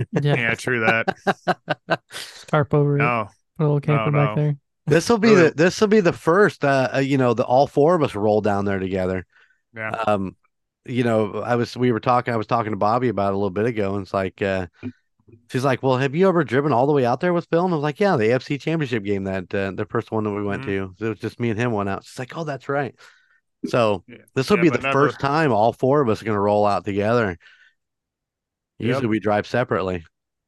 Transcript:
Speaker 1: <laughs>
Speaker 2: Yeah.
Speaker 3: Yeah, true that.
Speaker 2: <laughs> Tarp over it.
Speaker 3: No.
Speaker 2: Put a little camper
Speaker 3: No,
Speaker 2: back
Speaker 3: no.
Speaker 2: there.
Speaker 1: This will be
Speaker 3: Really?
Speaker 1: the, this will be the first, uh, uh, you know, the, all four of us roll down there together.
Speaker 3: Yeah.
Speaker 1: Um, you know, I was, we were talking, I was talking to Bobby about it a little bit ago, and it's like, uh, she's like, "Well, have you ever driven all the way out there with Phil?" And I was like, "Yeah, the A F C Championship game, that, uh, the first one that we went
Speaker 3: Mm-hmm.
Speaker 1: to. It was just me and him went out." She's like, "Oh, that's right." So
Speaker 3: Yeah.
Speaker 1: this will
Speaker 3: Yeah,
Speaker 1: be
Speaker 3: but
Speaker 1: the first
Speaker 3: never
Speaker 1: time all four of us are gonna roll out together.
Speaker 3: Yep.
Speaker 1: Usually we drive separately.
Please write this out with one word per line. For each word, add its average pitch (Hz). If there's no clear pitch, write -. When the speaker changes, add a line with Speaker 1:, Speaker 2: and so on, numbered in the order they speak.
Speaker 1:
<laughs> -
Speaker 2:
Yeah. 143
Speaker 3:
Yeah, 117
true 123
that. 110
Speaker 2:
<laughs> -
Tarp 151
over 143
it. -
Speaker 3:
No. 120
Speaker 2:
Put 160
a -
little 147
camper 147
Speaker 3:
No, -
Speaker 2:
back 143
Speaker 3:
no. -
Speaker 2:
there. 147
Speaker 1:
This 156
will 233
be 214
Speaker 3:
Really? -
Speaker 1:
the, 170
this 175
will 214
be 214
the 170
first, 175
uh, 135
uh, 131
you 139
know, 123
the, 113
all 127
four 151
of 160
us 107
roll 104
down 101
there 98
together. 92
Speaker 3:
Yeah. 110
Speaker 1:
Um, 98
you 123
know, 107
I 120
was, 117
we 123
were 110
talking, 123
I -
was 107
talking 113
to 104
Bobby 117
about 98
it -
a 98
little 101
bit 101
ago, 104
and 101
it's -
like, 95
uh, 95
she's 127
like, 135
"Well, 127
have 135
you 190
ever 170
driven 135
all 120
the 147
way 135
out 120
there 180
with 170
Phil?" 170
And 185
I -
was 143
like, 151
"Yeah, 196
the 110
A 123
F 131
C 139
Championship 131
game, 98
that, 95
uh, 98
the 101
first -
one 110
that 107
we 101
went 101
Speaker 3:
Mm-hmm. -
Speaker 1:
to. 98
It 107
was 107
just 110
me 117
and 101
him 120
went 101
out." -
She's -
like, 127
"Oh, 165
that's 139
right." 139
So 104
Speaker 3:
Yeah. 120
Speaker 1:
this 135
will 208
Speaker 3:
Yeah, 175
Speaker 1:
be 160
Speaker 3:
but 123
Speaker 1:
the -
first 135
Speaker 3:
never -
Speaker 1:
time 143
all 107
four 139
of 120
us 104
are 98
gonna 104
roll 104
out 98
together. 101
Speaker 3:
Yep. 113
Speaker 1:
Usually 131
we 107
drive 104
separately. 95